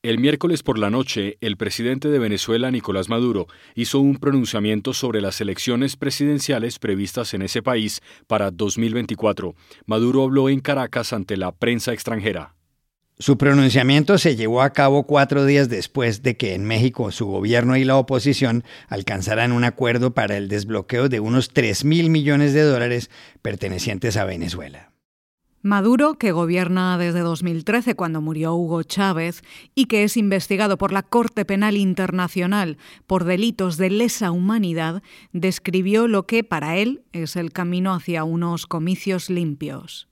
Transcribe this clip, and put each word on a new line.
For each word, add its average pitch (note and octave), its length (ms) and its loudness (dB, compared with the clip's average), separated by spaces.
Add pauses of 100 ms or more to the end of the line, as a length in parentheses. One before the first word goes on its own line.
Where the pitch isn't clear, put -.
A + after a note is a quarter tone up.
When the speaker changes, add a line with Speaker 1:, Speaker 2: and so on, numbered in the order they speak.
(100)
Speaker 1:
El A#2 80 2
miércoles D3+ 460 0
por B2+ 120 0
la G#2 140 0
noche, A2 500 -4
el G#2+ 160 -4
presidente A#2+ 520 -4
de D3 100 2
Venezuela, A2+ 540 0
Nicolás G2 360 -4
Maduro, A2+ 380 0 (300)
hizo A#2+ 240 0
un C#3 160 4
pronunciamiento A#2 760 0
sobre A#2 280 -2
las G2 200 -6
elecciones A#2+ 540 -2
presidenciales C#3 840 -2
previstas G2+ 520 -4
en G2 100 -4
ese G2+ 200 -4
país A2 400 -2 (240)
para G#2 240 0
dos F#2+ 260 -4
mil A2+ 160 0
veinticuatro. G#2 600 -2 (320)
Maduro A#2+ 380 2
habló C3+ 240 4
en C#3 100 2
Caracas C3 540 -2
ante G#2 240 -4
la F2+ 160 -4
prensa A#2 400 -2
extranjera. G#2 640 -4 (640)
Speaker 2:
Su C#3 180 4
pronunciamiento C#3 800 4
se D3+ 160 4
llevó A2+ 280 0
a C3+ 100 2
cabo C#3 320 4
cuatro C#3+ 400 4
días C#3 240 6
después A#2 560 -2
de B2 120 0
que G2 180 -4
en F#2+ 100 -4
México A2+ 480 0
su A2+ 140 -4
gobierno A2 500 2
y C3+ 80 4
la C3 100 4
oposición B2 680 2 (240)
alcanzaran G#2+ 640 -2
un A#2+ 100 2
acuerdo A#2+ 500 2
para G#2 240 0
el G2+ 120 -6
desbloqueo G#2 600 -2
de B2 120 0
unos B2 300 0
tres G#2+ 340 0
mil D#3+ 260 2
millones D3 420 4
de D3+ 100 4
dólares A#2+ 500 0 (300)
pertenecientes G2+ 720 -4
a G#2 80 0
Venezuela. E2+ 640 -8 (760)
Speaker 3:
Maduro, A3+ 520 2
que G#3 180 -2
gobierna F3+ 640 0
desde F3 240 -2
dos E3+ 220 -2
mil E3 240 -4
trece, A#3 280 0
cuando D#3+ 280 -4
murió D#3+ 320 -2
Hugo E3+ 280 -2
Chávez, E3+ 600 -2 (320)
y C4 140 2
que G#3 160 2
es G#3+ 120 0
investigado G3 640 0
por G3 120 -2
la G3 120 -2
Corte A#3 420 0
Penal G3+ 320 0
Internacional F#3 1000 0 (280)
por F#3 180 0
delitos F#3 520 0
de F#3 140 2
lesa G#3+ 400 0
humanidad, F3 720 0 (320)
describió F#3+ 720 0
lo G3+ 160 2
que A3+ 200 0
para E3 340 -4
él A#3+ 240 -2 (100)
es E3 240 -6
el E3+ 160 -4
camino F3+ 400 -2
hacia E3+ 320 -4
unos E3+ 420 -2
comicios F3+ 640 -2
limpios. D#3 840 -6